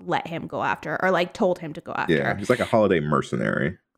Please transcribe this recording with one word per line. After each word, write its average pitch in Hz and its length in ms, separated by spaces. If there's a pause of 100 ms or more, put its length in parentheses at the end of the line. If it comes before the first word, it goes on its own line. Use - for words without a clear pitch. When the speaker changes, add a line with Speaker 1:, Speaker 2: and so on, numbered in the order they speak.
Speaker 1:
let 175 220
him 165 200
go 117 160
after 147 400
or, 185 80
like, 175 220
told 180 260
him 151 140
to - 80
go - 160
after." 107 180
Speaker 2:
Yeah, 76 220
he's 101 140
like 123 100
a 92 60
holiday 98 340
mercenary. 71 760 (220)